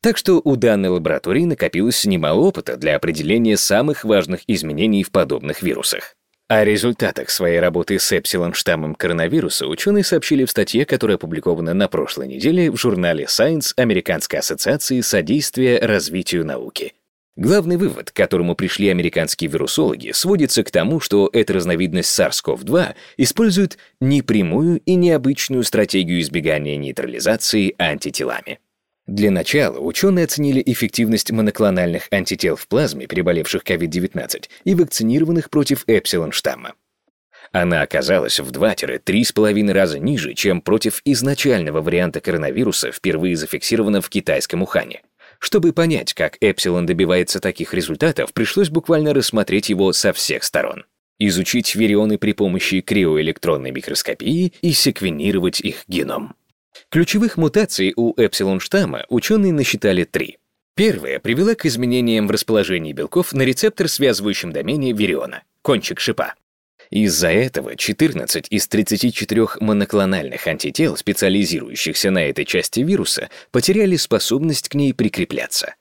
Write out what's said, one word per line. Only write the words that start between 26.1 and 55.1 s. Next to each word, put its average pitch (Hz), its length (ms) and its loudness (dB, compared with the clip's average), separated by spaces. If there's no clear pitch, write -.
избегания 73 560 -2
нейтрализации 71 1000 -2
антителами. 71 800 -4
Для 104 220 2
начала 92 480 0
учёные 175 480 2
оценили 143 400 0
эффективность 113 640 0
моноклональных 98 800 0
антител 92 460 -2
в - 120 -14
плазме 120 380 0
переболевших 85 580 -2
ковид 85 280 -2
девятнадцать 87 580 -4
и 190 100 2
вакцинированных 156 800 0
против 143 340 0
эпсилон-штамма. 78 880 -2
Она 87 320 2
оказалась 71 560 0
в 67 100 -8
два-три 80 760 0
с - 80 -2
половиной 104 420 2
раза 87 260 2
ниже, 82 340 -2
чем 92 260 0
против 104 460 0
изначального 120 800 0
варианта 85 360 0
коронавируса, 78 720 -2
впервые 87 440 -2
зафиксирована 98 680 0
в - 80 -8
китайском 92 540 -2
Ухане. - 400 -4
Чтобы 170 340 2
понять, 165 440 0
как - 260 -4
эпсилон 90 460 2
добивается 90 520 2
таких 90 360 -6
результатов, 92 580 -2
пришлось 160 360 0
буквально 156 440 2
рассмотреть 107 560 0
его 95 240 2
со 95 200 0
всех - 300 -4
сторон. - 400 -4
Изучить 101 560 0
вирионы 107 420 2
при 104 140 0
помощи 92 500 0
криоэлектронной 78 880 0
микроскопии 113 840 -4
и 170 80 2
секвенировать 92 880 0